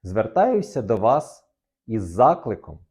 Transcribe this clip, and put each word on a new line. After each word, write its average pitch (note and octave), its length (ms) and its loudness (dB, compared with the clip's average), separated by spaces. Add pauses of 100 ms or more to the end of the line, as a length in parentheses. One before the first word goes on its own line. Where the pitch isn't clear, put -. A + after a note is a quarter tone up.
Звертаюся C#3 760 -2
до G#2+ 160 -2
вас B2+ 520 0 (380)
із A2 160 -4
закликом G#2 760 0 (120)